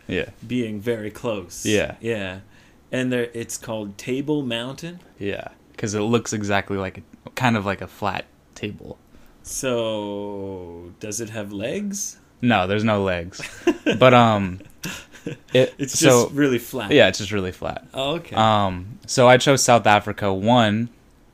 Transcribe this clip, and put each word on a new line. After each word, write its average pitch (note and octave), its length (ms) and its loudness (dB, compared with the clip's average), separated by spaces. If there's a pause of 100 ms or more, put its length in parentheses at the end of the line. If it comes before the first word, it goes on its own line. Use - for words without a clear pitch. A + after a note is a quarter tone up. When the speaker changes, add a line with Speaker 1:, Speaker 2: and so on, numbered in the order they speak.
Speaker 1:
Yeah. - 240 -4 (160)
Speaker 2:
being A2+ 340 -4
very G#2+ 300 -4
close. G#2 560 -8
Speaker 1:
Yeah. G2+ 340 0
Speaker 2:
Yeah. G2+ 400 -6 (520)
And B2+ 200 -2
there, A#2+ 220 -2
it's A#2 240 -10
called G#2+ 400 -10
Table C#3 440 -4
Mountain? C3 580 -8 (180)
Speaker 1:
Yeah, G2+ 300 -6 (280)
'cause G#2 180 -6
it G#2+ 60 -2
looks A2+ 320 0
exactly G2+ 460 -2
like F#2+ 200 -6 (280)
a, - 40 -18
kind A#2+ 260 0
of G2 100 -2
like F#2+ 160 -4
a F#2 40 -12
flat - 380 -6 (300)
table. - 440 -12 (440)
Speaker 2:
So, G2+ 1600 -6
does G#2+ 200 -8
it A2 100 -10
have G#2 220 -10
legs? F#3+ 640 -8 (240)
Speaker 1:
No, G#2+ 240 2
there's G#2 180 0
no G#2 180 2
legs. F2+ 380 -4 (240)
Speaker 2:
<laughs> - 340 0
Speaker 1:
But, B2 160 8
um, G2+ 460 4 (920)
it, B2+ 260 4
Speaker 2:
It's C#3+ 200 -4
Speaker 1:
so B2+ 260 6
Speaker 2:
just - 100 -8
really C#3 240 2
flat. A#2 340 -8
Speaker 1:
Yeah, A2+ 160 8
it's F#2+ 100 -2
just G2+ 140 -6
really F#2 200 -2
flat. - 400 -10
Speaker 2:
Oh, C#3 240 -4
okay. - 200 -8
Speaker 1:
Um, G#2 720 2
so B2 220 4
I B2+ 80 10
chose C3+ 260 4
South A#2 240 4
Africa, G#2 460 2
one, A2 560 2 (460)